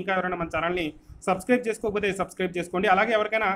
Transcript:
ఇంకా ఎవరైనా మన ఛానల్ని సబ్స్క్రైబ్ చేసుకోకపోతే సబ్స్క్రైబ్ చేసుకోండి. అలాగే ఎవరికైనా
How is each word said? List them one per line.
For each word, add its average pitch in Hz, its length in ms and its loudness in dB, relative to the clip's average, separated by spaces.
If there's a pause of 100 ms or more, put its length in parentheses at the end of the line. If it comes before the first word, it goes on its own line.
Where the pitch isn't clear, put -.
ఇంకా 190 160 -2
ఎవరైనా 180 240 -2
మన 165 140 -4
ఛానల్ని 170 300 0 (420)
సబ్స్క్రైబ్ 220 380 2
చేసుకోకపోతే 208 420 -2 (120)
సబ్స్క్రైబ్ 180 380 -2
చేసుకోండి. 180 360 -2
అలాగే 214 240 4
ఎవరికైనా 208 380 0